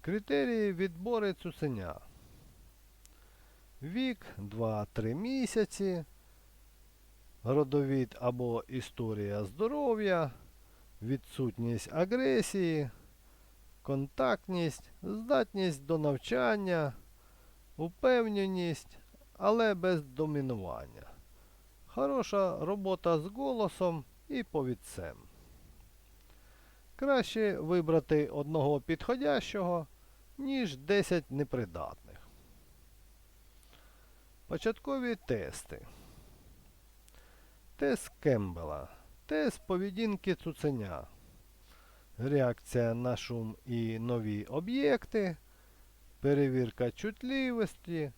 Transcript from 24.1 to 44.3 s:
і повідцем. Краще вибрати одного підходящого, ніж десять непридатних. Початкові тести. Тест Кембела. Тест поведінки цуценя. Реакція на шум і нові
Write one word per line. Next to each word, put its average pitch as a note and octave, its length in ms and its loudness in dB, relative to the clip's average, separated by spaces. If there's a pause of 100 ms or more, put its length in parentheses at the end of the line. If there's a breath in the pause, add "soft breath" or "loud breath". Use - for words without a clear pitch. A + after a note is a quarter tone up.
і C#3+ 140 -4
повідцем. A2+ 760 -4 (1800 soft breath)
Краще A#3 640 2
вибрати D#3 680 4
одного D3 520 2
підходящого, G3+ 1080 0 (520 soft breath)
ніж C4 380 -2
десять F3 540 2
непридатних. G#2+ 1000 -6 (2250 soft breath)
Початкові A#3+ 680 -2
тести. - 720 -6 (1900 loud breath)
Тест - 440 0
Кембела. E2+ 680 0 (380 loud breath)
Тест D4+ 400 0
поведінки G3 680 0
цуценя. A#2 720 -4 (1120 soft breath)
Реакція B2 760 2
на B2 220 0
шум A2+ 400 -6 (100)
і A2+ 320 -2
нові A2+ 460 -2